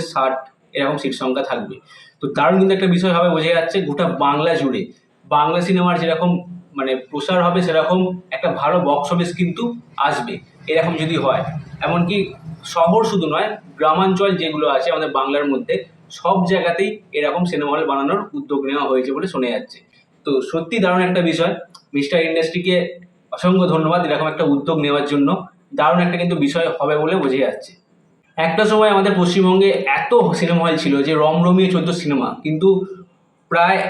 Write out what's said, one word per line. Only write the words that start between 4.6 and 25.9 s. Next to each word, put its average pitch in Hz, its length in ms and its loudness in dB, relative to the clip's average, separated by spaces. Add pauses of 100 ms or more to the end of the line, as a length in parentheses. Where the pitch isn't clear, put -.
বাংলা 160 360 2
সিনেমার 180 380 2
যেরকম 165 300 0 (480)
মানে 131 140 -4 (180)
প্রসার 180 340 -2
হবে, 175 180 2
সেরকম 160 380 0 (320)
একটা - 180 -2 (120)
ভালো 160 160 0 (100)
বক্স 143 240 0
অফিস 175 180 0 (100)
কিন্তু 185 240 -2 (340)
আসবে 131 360 -2 (340)
এরকম 160 340 0
যদি 160 160 -2
হয়। 135 240 0 (440)
এমনকি 175 320 0 (480)
শহর 175 360 2 (100)
শুধু 180 220 0
নয়, 196 140 0 (300)
গ্রামাঞ্চল 185 520 2 (120)
যেগুলো 151 240 -2 (100)
আছে 170 160 0
আমাদের 156 260 -2
বাংলার 143 340 0
মধ্যে, 117 240 -2 (340)
সব 190 260 -2 (140)
জায়গাতেই 180 400 0 (280)
এরকম 147 280 0
সিনেমা 147 280 -2
হল 156 80 0 (100)
বানানোর 143 280 0 (140)
উদ্যোগ 139 260 -4 (100)
নেওয়া 143 200 -2
হয়েছে 127 260 0
বলে 190 120 -4
শোনা 131 260 -4
যাচ্ছে। - 240 -8 (480)
তো 147 60 -2 (200)
সত্যি 165 320 -4
দারুণ 180 240 2
একটা 175 220 0
বিষয়। 165 240 0 (400)
মিস্টার 143 240 0 (100)
ইন্ডাস্ট্রিকে 170 500 0 (580)
অসংখ্য 180 380 2
ধন্যবাদ 160 320 2
এরকম 147 220 -2
একটা 151 160 -4 (100)
উদ্যোগ 160 320 0
নেওয়ার 143 260 0
জন্য। 143 180 2 (460)
দারুণ 160 300 4